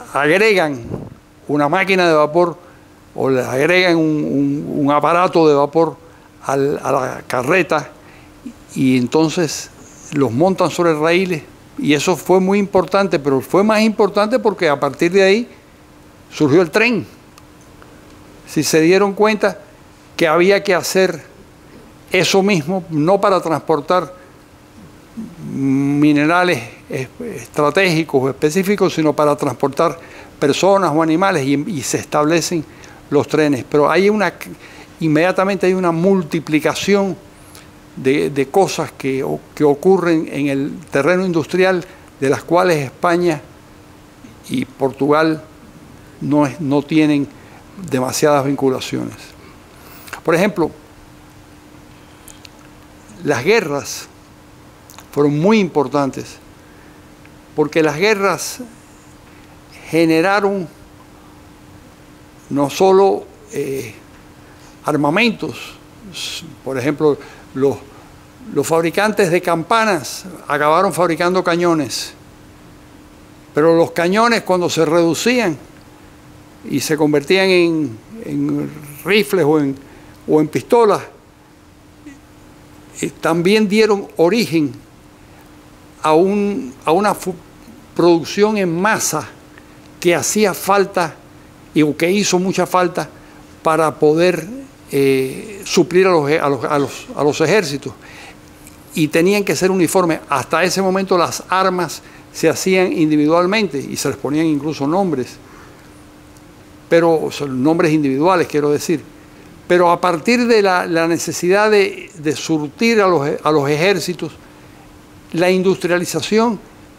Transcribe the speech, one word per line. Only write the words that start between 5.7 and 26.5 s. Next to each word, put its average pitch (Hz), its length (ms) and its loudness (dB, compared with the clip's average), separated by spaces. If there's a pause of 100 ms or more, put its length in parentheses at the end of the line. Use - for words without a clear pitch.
al, 139 400 -2
a 131 80 -2
la 127 360 -4
carreta 151 640 -2 (840)
y 131 240 2
entonces 156 720 -2 (440)
los 139 180 0
montan 175 400 0
sobre 170 220 0
raíles. 170 500 0 (340)
Y 147 160 0
eso 156 220 0
fue 180 240 2
muy 190 180 2
importante, 190 640 0
pero 135 220 0
fue 175 220 0
más 214 180 2
importante 214 580 0
porque 190 280 0
a 143 120 0
partir 143 320 -2
de 196 120 4
ahí 208 240 2 (840)
surgió 151 300 4
el 160 100 -2
tren. 214 340 0 (1400)
Si 156 160 -4
se 160 160 2
dieron 190 340 4
cuenta 214 460 0 (560)
que 170 120 0
había 185 360 4
que 196 100 0
hacer 175 480 0 (880)
eso 185 300 2
mismo, 185 480 -2
no 160 300 2
para 196 220 2
transportar 160 720 -2 (1400)
minerales 143 1080 2 (260)